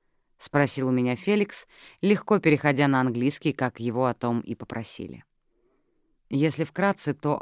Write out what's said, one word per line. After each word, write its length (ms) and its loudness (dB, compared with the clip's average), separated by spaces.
спросил 500 0
у 20 0
меня 240 0
Феликс, 520 -2
легко 380 2
переходя 500 4
на 120 4
английский, 520 0
как 280 -4
его 260 0
о 80 0
том 260 -2
и 140 -8
попросили. 680 -12
«Если 340 0
вкратце, 500 -2
то 280 -2